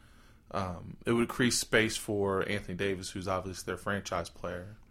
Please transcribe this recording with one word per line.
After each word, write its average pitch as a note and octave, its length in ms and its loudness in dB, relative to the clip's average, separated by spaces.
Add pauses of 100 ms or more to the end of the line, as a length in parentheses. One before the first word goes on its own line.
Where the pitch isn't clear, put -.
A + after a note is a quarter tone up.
(540)
um, F#2+ 520 -4
it A#2+ 80 4
would A#2 80 6
increase A#2 360 4
space A2 380 4
for G2 520 0
Anthony F#2+ 280 -2
Davis, F#2+ 340 -2
who's F#2+ 180 -6
obviously F#2 440 -4
their F2+ 60 -2
franchise F#2+ 520 -2
player. F2+ 460 -8 (160)